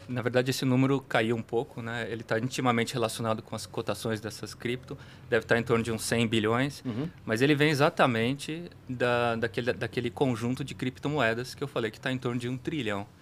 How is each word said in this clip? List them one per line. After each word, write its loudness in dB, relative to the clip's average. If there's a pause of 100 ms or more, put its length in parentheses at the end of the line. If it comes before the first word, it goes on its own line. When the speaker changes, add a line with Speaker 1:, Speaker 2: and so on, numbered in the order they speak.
Speaker 1:
na -2
verdade, 4
esse 0
número 4
caiu 2
um 0
pouco, -4
né? -6
Ele -8
tá -2
intimamente 0
relacionado -2
com -12
as -8
cotações -4
dessas -10
cripto, -6 (320)
deve 4
tá 4
em 0
torno 2
de -4
uns -2
cem 2
bilhões, 2
Speaker 2:
Uhum. -4 (160)
Speaker 1:
mas 0
ele 6
vem 4
exatamente 2 (160)
da, 2
daquele, -2
daquele -4
conjunto 0
de -8
criptomoedas -2
que -16
eu -2
falei -2
que -16
tá -2
em -2
torno -4
de -6
um -6
trilhão. -4 (160)